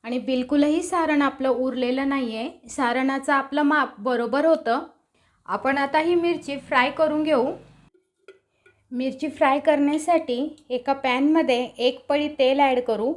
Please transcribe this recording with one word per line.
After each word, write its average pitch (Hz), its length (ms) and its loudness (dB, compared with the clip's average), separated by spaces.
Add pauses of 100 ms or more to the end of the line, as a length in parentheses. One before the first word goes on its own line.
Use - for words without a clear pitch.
आणि 240 160 -4
बिलकुलही 285 640 0
सारण 320 380 0
आपलं 269 280 -2
उरलेलं 254 600 -2
नाहीये. 247 400 -4 (200)
सारणाचं 269 640 -2
आपलं 277 280 0
माप 285 380 0
बरोबर 240 460 -2
होतं. 311 400 2 (600)
आपण 262 320 -2
आता 277 220 0
ही 339 160 2
मिरची 330 440 -2
फ्राय 262 320 0
करून 302 320 0
घेऊ. 294 280 2 (1400)
मिरची 262 380 -4
फ्राय 285 300 2
करण्यासाठी 302 880 0 (220)
एका 254 240 -2
पॅनमध्ये 262 680 2 (140)
एक 262 320 -2
पळी 294 180 0 (120)
तेल 269 200 4
ॲड 262 200 4
करू. 233 380 -2